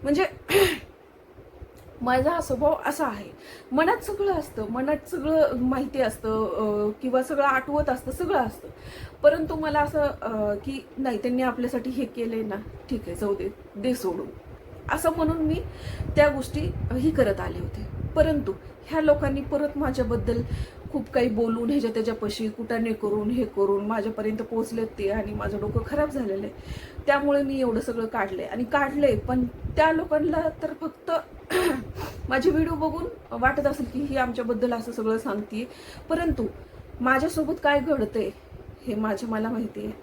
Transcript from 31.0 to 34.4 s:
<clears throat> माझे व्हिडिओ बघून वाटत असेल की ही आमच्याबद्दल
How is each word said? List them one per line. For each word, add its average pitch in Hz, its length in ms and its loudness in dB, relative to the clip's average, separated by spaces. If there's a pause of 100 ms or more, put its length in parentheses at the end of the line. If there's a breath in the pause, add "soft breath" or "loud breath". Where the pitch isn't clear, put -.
<clears throat> - 800 -2
माझे 262 220 4
व्हिडिओ 320 240 2
बघून 311 300 0 (260)
वाटत 269 360 2
असेल 277 260 0
की 254 80 -4
ही 269 160 -2
आमच्याबद्दल 240 560 0